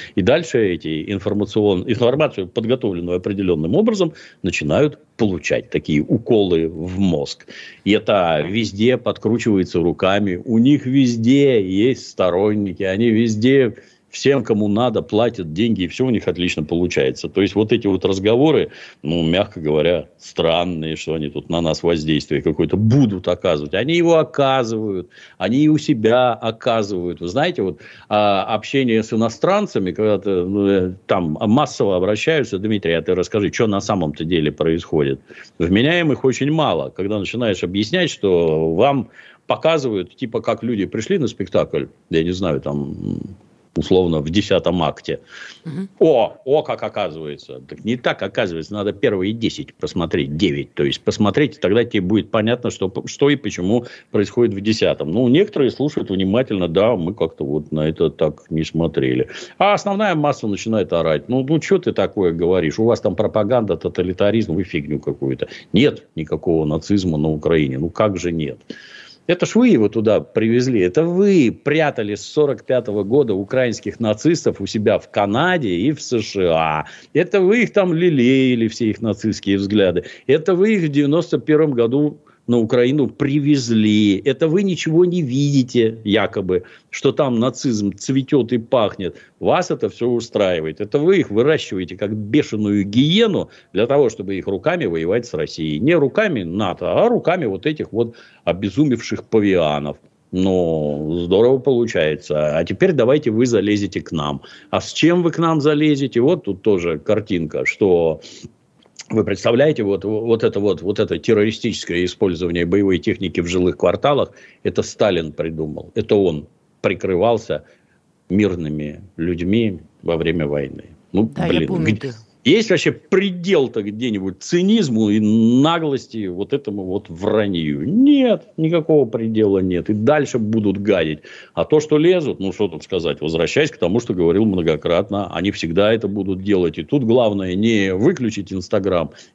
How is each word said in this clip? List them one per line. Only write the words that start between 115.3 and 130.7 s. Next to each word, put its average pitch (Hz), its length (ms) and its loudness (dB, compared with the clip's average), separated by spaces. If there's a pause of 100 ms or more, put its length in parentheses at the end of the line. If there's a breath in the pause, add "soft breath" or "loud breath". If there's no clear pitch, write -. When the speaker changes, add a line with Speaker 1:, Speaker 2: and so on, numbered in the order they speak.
Speaker 1:
придумал. 80 600 -8
Это 110 200 0
он 85 320 0 (320)
прикрывался 95 880 -2 (640 soft breath)
мирными 82 720 -2 (160)
людьми 90 640 -2 (220)
во 82 140 -2
время 80 320 -2
войны. 71 440 -8 (200)
Ну, 110 240 0
Speaker 2:
Да, 180 100 -4
я 170 40 0
Speaker 1:
блин, - 180 0
Speaker 2:
помню 170 200 -2
Speaker 1:
где 110 200 -2
Speaker 2:
это. 120 100 -12 (280)
Speaker 1:
есть 220 240 4
вообще 160 240 2
предел-то 180 920 0
где-нибудь 104 580 -6
цинизму 165 680 2
и 107 100 4
наглости 120 1080 2
вот 92 260 -6
этому 101 320 -6
вот 92 240 -6
вранью? 87 800 -2
Нет, 254 600 4 (100)
никакого 160 480 2
предела 110 540 2
нет. 90 300 0
И 110 40 0
дальше 127 460 0
будут 104 380 0